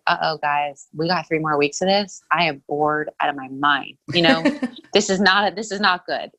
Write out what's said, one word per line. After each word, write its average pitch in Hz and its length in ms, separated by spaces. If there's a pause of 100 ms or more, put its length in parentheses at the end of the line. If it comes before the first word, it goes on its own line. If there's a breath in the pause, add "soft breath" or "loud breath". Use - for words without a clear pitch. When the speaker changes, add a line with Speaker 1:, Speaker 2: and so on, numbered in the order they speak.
Speaker 1:
"Uh-oh, 165 300
guys, 147 580
we 160 140
got 170 180
three 160 120
more 156 180
weeks 147 240
of 190 80
this. 196 320 (100)
I 170 140
am 143 240
bored 151 400 (100)
out 143 100
of 143 60
my 135 140
mind. 139 480 (160)
You 175 80
know, 170 200
Speaker 2:
<laughs> - 520
Speaker 1:
this 208 160
is 190 100
not, 190 380
this 220 140
is 202 100
not 180 240
good." 123 340